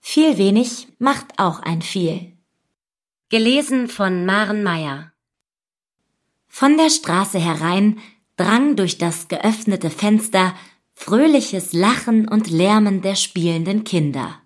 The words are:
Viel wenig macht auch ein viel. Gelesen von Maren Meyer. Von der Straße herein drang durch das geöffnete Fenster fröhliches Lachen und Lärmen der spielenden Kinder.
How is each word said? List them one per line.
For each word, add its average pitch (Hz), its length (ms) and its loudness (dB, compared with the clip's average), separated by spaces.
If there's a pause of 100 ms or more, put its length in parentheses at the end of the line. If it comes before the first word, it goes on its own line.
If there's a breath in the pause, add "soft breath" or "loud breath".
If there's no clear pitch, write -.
Viel 302 380 2
wenig 202 500 2 (100)
macht - 400 -4
auch 180 220 -2
ein 165 220 -4
viel. - 540 -6 (920)
Gelesen 247 600 0
von 185 380 -2
Maren 208 360 0
Meyer. 160 500 -6 (1400)
Von 285 280 2
der 320 140 4
Straße 190 480 -2
herein 170 600 0 (360 loud breath)
drang 247 380 2
durch 185 240 -2
das 170 300 -4
geöffnete 196 600 -2
Fenster 202 640 0 (400 loud breath)
fröhliches 247 760 0
Lachen 220 560 0
und 214 220 0
Lärmen 196 520 2
der 190 120 -2
spielenden 170 680 -2
Kinder. 143 600 -4